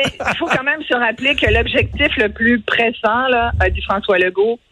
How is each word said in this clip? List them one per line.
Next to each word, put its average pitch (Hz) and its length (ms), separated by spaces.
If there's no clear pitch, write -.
il - 340
faut 330 80
quand 285 160
même 294 220
se - 100
rappeler 240 400
que 269 180
l'objectif - 680
le 214 100
plus 226 320
pressant, 233 680
là, 233 300
a 185 100
dit 185 140
François 202 360
Legault, 196 420